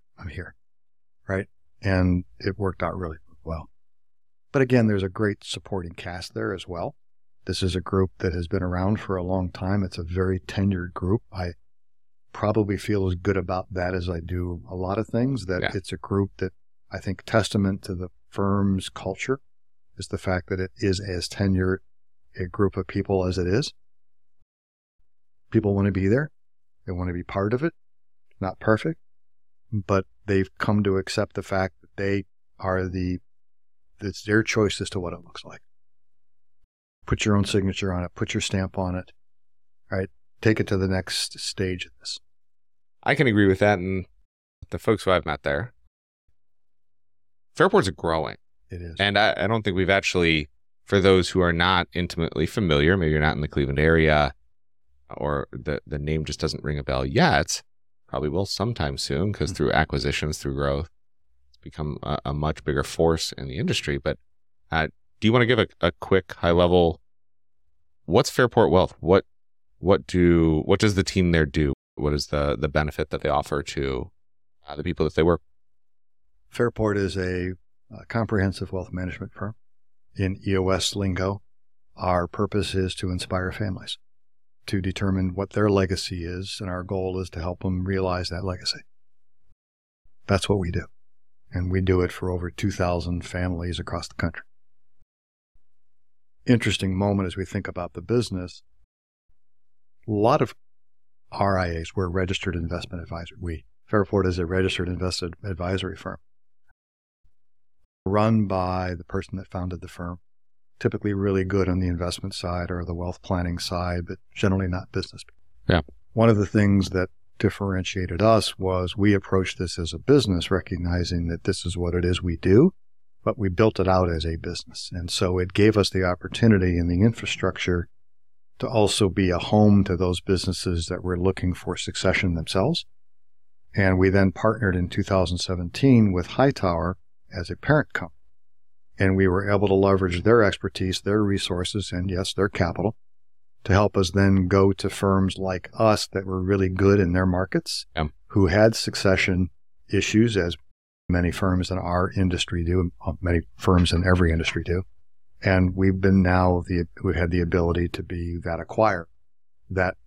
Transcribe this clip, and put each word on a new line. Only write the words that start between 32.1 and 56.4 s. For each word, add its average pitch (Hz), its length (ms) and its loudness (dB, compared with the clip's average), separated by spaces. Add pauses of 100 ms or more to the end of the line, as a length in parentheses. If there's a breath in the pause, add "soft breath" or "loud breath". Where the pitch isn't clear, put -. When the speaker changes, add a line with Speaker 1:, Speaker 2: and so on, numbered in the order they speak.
Speaker 1:
are 92 280 -2
the, 90 320 -4 (800)
it's 101 240 -8
their 107 180 4
choice 104 400 0
as 98 100 -6
to 101 80 -6
what 85 140 -6
it 87 100 -14
looks - 220 -18
like. - 160 -18 (1400)
Put - 200 -2
your 104 120 4
own 101 80 2
signature 95 480 -2
on 90 100 -4
it. 87 120 -10
Put - 180 -6
your 107 80 -2
stamp 95 380 -4
on 90 160 -4
it. 90 160 -10 (800)
Right? 98 180 -4 (320)
Take 110 180 4
it 92 80 0
to 101 100 -2
the 95 100 0
next - 520 -4
stage 92 460 -6
of - 140 -20
this. - 200 -12 (840)
Speaker 2:
I 131 100 2
can 143 140 4
agree 104 180 6
with 95 140 4
that. 104 180 4
And 92 300 -4 (640)
the 87 80 -8
folks 110 240 0
who - 80 2
I've 87 140 2
met 76 180 -6
there, 73 300 -2 (1800)
Fairport's 175 360 4
growing. 80 480 -2 (320)
Speaker 1:
It 87 120 -12
is. 85 160 -12
Speaker 2:
And 101 220 2
I, 104 180 4
I - 80 0
don't 110 160 0
think 101 140 -2
we've 90 140 2
actually, 85 600 2 (360)
for 101 160 4
those 92 280 6
who 92 120 2
are 87 120 4
not 87 400 2
intimately 82 520 -2
familiar, 80 520 2
maybe 80 140 0
you're 76 80 2
not 76 160 2
in 71 60 -6
the 73 60 -4
Cleveland 69 300 -2
area, 76 560 4 (760)
or 73 420 -4
the, 76 340 -8
the 73 140 -8
name 78 240 -4
just 76 160 -8
doesn't 76 240 -6